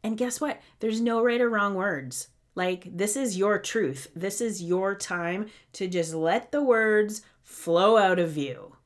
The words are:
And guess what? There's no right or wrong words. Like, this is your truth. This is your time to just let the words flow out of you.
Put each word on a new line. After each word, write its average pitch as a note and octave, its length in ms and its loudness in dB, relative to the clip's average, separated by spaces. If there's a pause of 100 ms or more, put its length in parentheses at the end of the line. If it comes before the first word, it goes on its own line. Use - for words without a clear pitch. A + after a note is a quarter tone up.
And A3 160 -4
guess B3 240 -2
what? D4 180 -4 (200)
There's A3 200 -2
no A#3 240 2
right A#3+ 160 2
or A#3+ 80 2
wrong G3+ 260 0
words. E3 540 -4 (260)
Like, F3+ 400 -2
this G#3 220 -2
is A#3+ 220 -2
your G3+ 200 2
truth. D#3+ 560 -4
This G3 260 -6
is G#3 220 -4
your F#3 320 0
time F#3 540 -6 (240)
to F#3+ 160 -6
just E3+ 260 -2
let E3+ 380 0
the D4 100 0
words G#3+ 600 2 (200)
flow F#3 540 4
out F#3 220 6
of E3 180 0
you. B2 500 -8